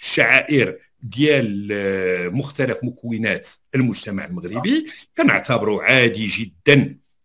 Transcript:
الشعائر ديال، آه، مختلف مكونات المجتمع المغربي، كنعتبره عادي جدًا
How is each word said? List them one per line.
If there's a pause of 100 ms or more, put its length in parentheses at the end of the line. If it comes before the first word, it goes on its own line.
الشعائر (240)
ديال،
آه،
مختلف
مكونات (260)
المجتمع
المغربي، (320)
كنعتبره
عادي
جدًا (280)